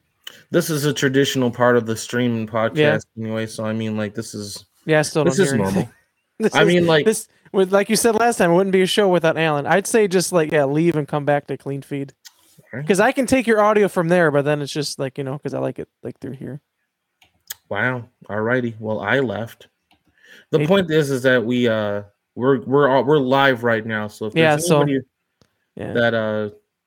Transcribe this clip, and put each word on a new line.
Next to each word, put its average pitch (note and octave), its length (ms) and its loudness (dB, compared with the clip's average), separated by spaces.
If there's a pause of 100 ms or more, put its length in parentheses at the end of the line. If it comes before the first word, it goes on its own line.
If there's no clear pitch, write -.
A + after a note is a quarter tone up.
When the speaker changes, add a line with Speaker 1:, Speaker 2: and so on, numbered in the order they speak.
(500)
Speaker 1:
This D#3 200 0
is D3 140 -2
a D3 80 0
traditional C3 580 0
part B2 260 2
of A2+ 100 0
the A2+ 100 -4
stream A#2+ 400 -2
and A2 140 -6
podcast A2+ 260 -2 (400)
Speaker 2:
Yeah. A2+ 80 -10
Speaker 1:
anyway, A2 220 -6
so, A2 180 -10
I G#2+ 80 -4
mean, A2 240 -4
like, G#2+ 180 -6
this A2+ 200 -10
is G2+ 300 -12 (220)
Speaker 2:
Yeah, D#3 140 2
I - 20 2
still D3+ 220 -2
Speaker 1:
this C3+ 120 0
Speaker 2:
don't F#3+ 100 2
Speaker 1:
is C#3 60 -2
Speaker 2:
hear A#2 80 0
anything. F#2+ 140 0
Speaker 1:
normal. A#2 240 -2
Speaker 2:
<laughs> - 40 -20 (360)
This A3 180 0
Speaker 1:
I D3 60 6
Speaker 2:
is, E3 120 4
Speaker 1:
mean, F3 140 4
like D#3 160 4
Speaker 2:
this, G#3+ 240 -2 (240)
with, F#3+ 200 0
like G3 160 2
you A3 60 0
said A3 220 2
last A#3 220 0
time, F#3 120 2
it E3+ 40 4
wouldn't F#3+ 180 2
be F#3 100 4
a F#3+ 40 2
show G#3 220 2
without E3 300 2
Alan. D3+ 260 0
I'd F3 220 0
say G#3+ 220 2
just, F3+ 240 0
like, D#3+ 180 0
yeah, D3+ 140 2
leave D3+ 320 0
and D3 100 -2
come D3 180 -4
back C#3+ 240 0
to C#3+ 80 -8
Clean C#3 260 -10
Feed. C#3 320 -10 (600)
Speaker 1:
Okay. C3+ 100 -10
Speaker 2:
'Cause F3 140 2
I A#3 140 4
can C4 140 -2
take B3+ 200 2
your G#3+ 140 4
audio G#3 260 4
from F3 220 -2
there, E3+ 240 4
but C#3+ 120 2
then D3 160 0
it's C#3 120 -8
just, D3 260 -6
like, C3+ 200 -8
you C#3+ 60 -6
know, C3+ 140 -8
'cause C3 160 -8
I C3 60 -6
like C3 180 -6
it, - 100 -12 (140)
like, B2 160 -14
through - 140 -12
here. C3 280 -14 (1080)
Speaker 1:
Wow. A#2+ 400 -4 (200)
Alrighty. A2+ 520 -2
Well, A2 200 -6
I A2+ 200 0
left. A2+ 480 -8 (840)
The D3+ 100 0
Speaker 2:
Hey. D3 60 0
Speaker 1:
point F#3 240 2
is, D#3 220 2
is B2+ 100 -2
that B2+ 220 4
we, B2 240 0
uh, G#2 340 -2 (320)
we're, B2+ 280 0
we're C#3 260 2
all, C3 160 2
we're D3+ 140 4
live C3 440 2
right A2+ 240 0
now. G#2+ 220 -4
So - 180 -10
if G#2+ 80 -8
Speaker 2:
Yeah, D#3 220 4
Speaker 1:
there's D#3+ 100 -4
Speaker 2:
so D#3 140 4
Speaker 1:
anybody C#3 260 -2 (680)
Speaker 2:
yeah. A2 160 -10
Speaker 1:
that, A#2 220 0
uh, G#2+ 360 -4 (360)